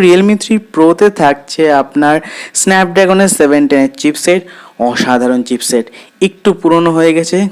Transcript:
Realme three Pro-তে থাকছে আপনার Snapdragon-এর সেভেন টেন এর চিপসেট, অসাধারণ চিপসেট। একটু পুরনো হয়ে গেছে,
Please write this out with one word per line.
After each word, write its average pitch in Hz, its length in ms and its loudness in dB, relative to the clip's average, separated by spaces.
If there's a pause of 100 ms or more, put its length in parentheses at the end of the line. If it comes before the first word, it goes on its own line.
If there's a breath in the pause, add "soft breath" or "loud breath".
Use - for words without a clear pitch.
Realme 190 380 4
three 220 160 -2 (140)
Pro-তে 165 340 2 (140)
থাকছে 143 420 -2 (180)
আপনার 147 340 0 (460 loud breath)
Snapdragon-এর 190 760 2
সেভেন 147 300 2
টেন 139 160 2
এর 135 60 -4 (100)
চিপসেট, 175 400 -2 (480 loud breath)
অসাধারণ 123 580 -2
চিপসেট। 120 380 -4 (420 loud breath)
একটু - 220 -2 (120)
পুরনো 170 360 0
হয়ে 165 200 2
গেছে, 165 200 -4 (140)